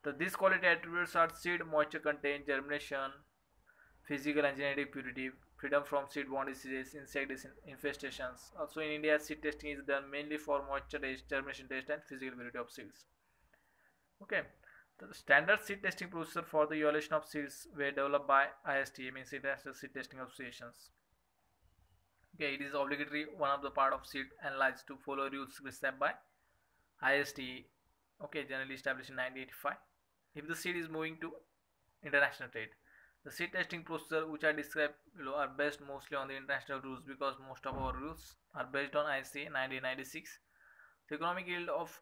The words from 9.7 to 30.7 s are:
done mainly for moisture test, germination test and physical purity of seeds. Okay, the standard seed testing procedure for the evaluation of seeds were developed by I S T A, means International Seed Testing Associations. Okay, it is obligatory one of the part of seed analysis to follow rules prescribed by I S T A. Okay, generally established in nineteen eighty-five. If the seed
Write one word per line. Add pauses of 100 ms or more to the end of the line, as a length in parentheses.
done
mainly
for
moisture
test,
germination
test
and
physical
purity
of
seeds. (1160)
Okay, (560)
the
standard
seed
testing
procedure
for
the
evaluation
of
seeds (100)
were
developed
by (200)
I
S
T
A,
means
International
Seed
Testing
Associations. (1500)
Okay,
it
is
obligatory (120)
one
of
the
part
of
seed (180)
analysis
to
follow
rules
prescribed
by (920)
I
S
T (560)
A.
Okay,
generally
established
in
nineteen
eighty-five. (560)
If
the
seed